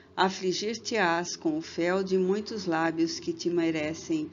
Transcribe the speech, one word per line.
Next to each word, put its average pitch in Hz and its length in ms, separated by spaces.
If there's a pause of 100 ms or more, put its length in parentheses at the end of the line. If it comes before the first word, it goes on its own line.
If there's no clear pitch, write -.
(160)
Afligir-te-ás 190 1200
com 156 220
o 160 40
fel 175 400
de 190 160
muitos 202 480
lábios 165 540
que 170 140
te 170 160
merecem 160 840